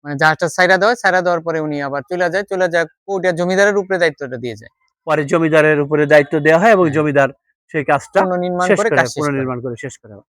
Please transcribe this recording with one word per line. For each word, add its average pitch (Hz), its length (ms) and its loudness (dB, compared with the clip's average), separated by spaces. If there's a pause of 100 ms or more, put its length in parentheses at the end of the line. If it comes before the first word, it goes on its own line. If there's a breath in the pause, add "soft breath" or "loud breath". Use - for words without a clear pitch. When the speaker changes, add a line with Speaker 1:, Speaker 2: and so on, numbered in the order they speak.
Speaker 1:
মানে, 147 120 -8
জাহাজটা 156 320 0
ছাইড়া 185 280 2
দেওয়া, 202 180 2
ছাইড়া 185 260 0
দেওয়ার 175 200 -2
পরে 160 180 -4
উনি 151 220 -6
আবার 139 200 -6
চলে 180 280 -4
যায়, 190 140 -4
চলে 185 260 -2
যায় 170 160 0 (180)
কোর্টে 185 300 -2
জমিদারের 185 440 2
উপরে 190 200 -2
দায়িত্বটা 143 400 -2
দিয়ে 117 180 -8
যায়। 110 160 -20 (360)
Speaker 2:
পরে 156 180 0
জমিদারের 156 560 2
উপরে 147 240 0
দায়িত্ব 147 340 4
দেওয়া 156 200 4
হয় 220 120 4
এবং 185 140 4
Speaker 1:
হ্যাঁ। 147 100 -2
Speaker 2:
জমিদার 143 340 2 (440)
সেই 156 120 -4
কাজটা 151 360 0
Speaker 1:
পুনর্নির্মাণ 180 460 -2
Speaker 2:
শেষ 185 120 2
Speaker 1:
করে 196 100 0
Speaker 2:
করে, 156 80 0
Speaker 1:
কাজ 165 100 0
শেষ 117 60 -10
করে। 143 80 -6
Speaker 2:
পুনর্নির্মাণ 135 400 -4
করে 123 160 -8
শেষ 131 200 -12
করা 107 180 -20
হয়। 98 200 -20